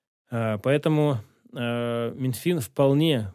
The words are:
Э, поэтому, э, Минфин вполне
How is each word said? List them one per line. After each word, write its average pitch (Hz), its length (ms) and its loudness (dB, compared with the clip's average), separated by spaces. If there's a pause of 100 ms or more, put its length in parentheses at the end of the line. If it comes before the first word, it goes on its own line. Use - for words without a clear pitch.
(320)
Э, 113 320 -2
поэтому, 147 560 2 (360)
э, 120 600 -4
Минфин 131 460 -2
вполне 139 720 2